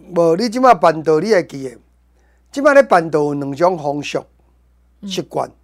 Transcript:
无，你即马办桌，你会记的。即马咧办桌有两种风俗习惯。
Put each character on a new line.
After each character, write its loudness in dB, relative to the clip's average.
无， 2
你 -4
即 -8
马 6
办 0
桌， 2
你 -4
会 2
记 -12
的。 -18
即 -8
马 4
咧 6
办 0
桌 0
有 -2
两 -6
种 0
风 -6
俗 -8
习 -8
惯。 -8